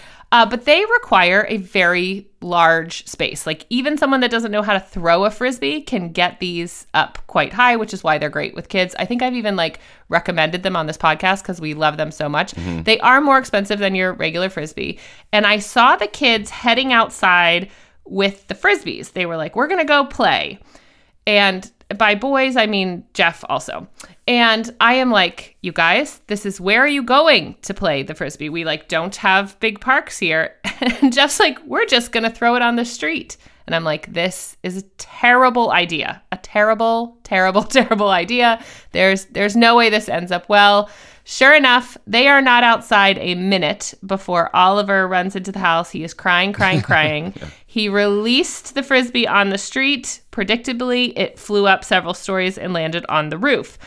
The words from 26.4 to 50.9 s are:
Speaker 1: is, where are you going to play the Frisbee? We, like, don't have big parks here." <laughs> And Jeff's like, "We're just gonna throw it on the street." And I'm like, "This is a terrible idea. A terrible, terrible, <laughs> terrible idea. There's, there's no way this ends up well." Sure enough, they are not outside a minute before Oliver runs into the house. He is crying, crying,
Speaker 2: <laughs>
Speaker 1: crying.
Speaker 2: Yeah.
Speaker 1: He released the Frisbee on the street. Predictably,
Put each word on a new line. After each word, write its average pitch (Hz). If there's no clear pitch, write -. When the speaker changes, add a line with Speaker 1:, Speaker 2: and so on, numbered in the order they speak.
Speaker 1:
is, 196
where 202
are 277
you 285
going 247
to 196
play 151
the 151
Frisbee? 147
We, 165
like, 156
don't 170
have 196
big 220
parks -
here." 160
<laughs> -
And 262
Jeff's 277
like, 311
"We're 359
just 240
gonna 226
throw 240
it 247
on 240
the 233
street." -
And 165
I'm 165
like, 151
"This -
is 180
a 196
terrible 247
idea. 170
A 180
terrible, 226
terrible, 190
<laughs> 262
terrible 214
idea. 226
There's, 190
there's 202
no 233
way 233
this 214
ends 175
up 175
well." 202
Sure 277
enough, 247
they 240
are 277
not 240
outside 214
a 175
minute 180
before 190
Oliver 196
runs 185
into 190
the 190
house. 170
He 160
is 165
crying, 185
crying, 190
Speaker 2:
<laughs> -
Speaker 1:
crying. 156
Speaker 2:
Yeah. 78
Speaker 1:
He 214
released 208
the 277
Frisbee 247
on 196
the 196
street. 269
Predictably, 240